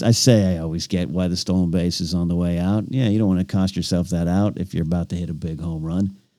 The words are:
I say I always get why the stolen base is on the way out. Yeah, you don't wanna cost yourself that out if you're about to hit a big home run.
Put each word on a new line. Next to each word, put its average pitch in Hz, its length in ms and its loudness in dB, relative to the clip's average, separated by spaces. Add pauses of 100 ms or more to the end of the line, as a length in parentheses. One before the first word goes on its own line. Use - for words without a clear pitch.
I 117 100 4
say 104 440 4
I 80 40 -4
always 80 260 -4
get 90 240 -2
why 90 180 0
the 87 80 0
stolen 90 340 0
base 87 300 0
is 85 140 -4
on 87 140 0
the 87 60 0
way 87 240 0
out. 98 300 0
Yeah, 127 200 0
you 104 100 2
don't 110 100 2
wanna 92 160 2
cost 95 320 0
yourself 90 320 -2
that 85 180 0
out 98 320 0
if 90 140 -6
you're 82 140 -2
about 85 240 -2
to 90 60 -4
hit 87 120 -4
a 82 60 -6
big 78 260 -6
home 82 220 -6
run. 196 340 -2 (220)